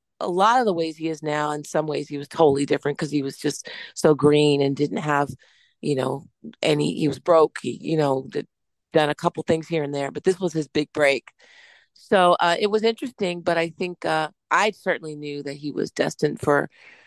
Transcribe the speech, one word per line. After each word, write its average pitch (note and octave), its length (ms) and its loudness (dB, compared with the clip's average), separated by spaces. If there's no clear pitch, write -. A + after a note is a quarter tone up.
a - 80 -4
lot G3+ 320 4
of A#3+ 60 0
the G3 80 0
ways D#3+ 240 -4
he D#3+ 100 -6
is D#3 160 -6
now. D3+ 280 -2
In D3+ 120 -6
some D#3 240 -4
ways, D3 220 -6
he D3 80 -8
was C#3+ 100 -10
totally C#3+ 380 4
different C#3+ 320 -2
'cause C#3+ 140 -6
he C#3+ 120 0
was C3+ 140 -8
just - 320 -6
so D#3 180 4
green D3 480 4
and C#3 140 0
didn't C#3+ 220 -2
have, C#3+ 320 0
you D3 160 -2
know, C3 300 -4
any, D3 340 2
he D#3 120 -2
was C3+ 120 -4
broke, D#3+ 420 4
he, B2 200 -6
you D#3+ 140 -4
know, C3+ 340 0
d-, - 160 -8
done D3+ 180 2
a D3+ 60 -4
couple - 280 -4
things D#3+ 260 -2
here E3 140 -2
and C#3+ 120 -6
there, C#3 160 -4
but - 140 -12
this F#3 140 2
was F3+ 120 -4
his D3+ 160 -4
big D3+ 240 -4
break. C#3 380 2
So, F3+ 460 4
uh, E3+ 200 2
it G#3 80 2
was G#3 160 0
interesting, A3 580 -4
but E3+ 160 0
I E3 120 0
think, F3+ 360 -8
uh, D#3 240 0
I G3+ 220 2
certainly D#3 440 -6
knew C#3+ 280 -10
that C#3 100 -8
he D3 180 -8
was - 200 -4
destined - 500 -2
for, C#3+ 280 0